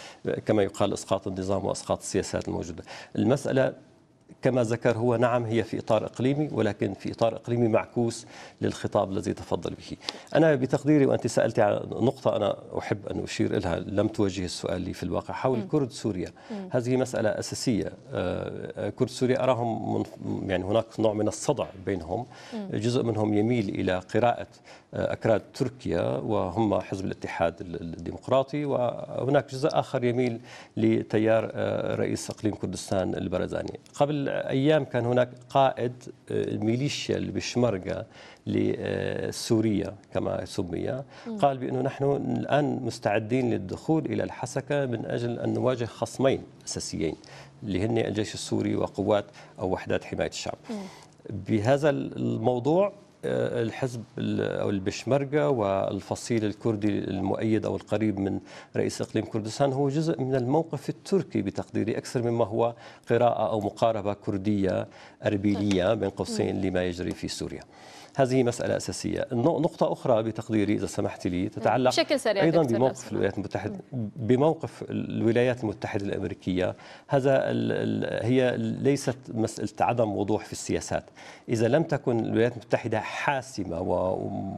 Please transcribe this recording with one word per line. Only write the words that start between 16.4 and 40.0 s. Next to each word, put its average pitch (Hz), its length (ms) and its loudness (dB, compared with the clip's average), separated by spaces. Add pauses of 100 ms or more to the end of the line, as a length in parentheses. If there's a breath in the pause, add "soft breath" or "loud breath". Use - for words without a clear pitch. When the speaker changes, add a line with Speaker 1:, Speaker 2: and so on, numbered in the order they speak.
Speaker 2:
مم. 196 200 -8
Speaker 1:
هذه 127 260 0
مسألة 123 320 0
أساسية. 101 640 -2 (200)
آه، 95 760 -4
كرد 113 220 -2
سوريا 127 340 2
أراهم 113 540 0
من، 107 60 0 (460)
يعني، 92 140 2
هناك 110 220 2 (120)
نوع 110 140 4
من 107 160 0
الصدع 107 380 0 (200)
بينهم. 92 400 -4 (280 loud breath)
Speaker 2:
مم. 208 180 -8
Speaker 1:
جزء 120 300 0
منهم 107 320 0
يميل 110 340 2
إلى 92 300 0
قراءة، 110 480 0 (480 loud breath)
آه، - 180 0
أكراد 110 300 2 (120)
تركيا 101 480 -2
وهم 104 800 0
حزب 95 240 -6
الاتحاد 85 560 -2
ال-، 85 140 -10
ال-، 85 200 -8
الديمقراطي، 120 720 -2
وهناك 135 840 0
جزء 131 220 0
آخر 131 320 0
يميل 120 360 2 (360 loud breath)
لتيار، 113 800 4
آه، 104 400 -2
رئيس 107 360 -2
إقليم 104 240 -2
كردستان 92 600 -2
البرزاني. 87 680 -4 (140)
قبل 143 280 0 (100)
أيام 139 520 2
كان 120 220 -2
هناك 123 240 4 (200)
قائد، 127 420 2 (380)
آه، 107 260 -2
ميليشيا 113 600 0
البشمركة 95 880 -2 (400 loud breath)
لسوريا 101 1500 0 (200)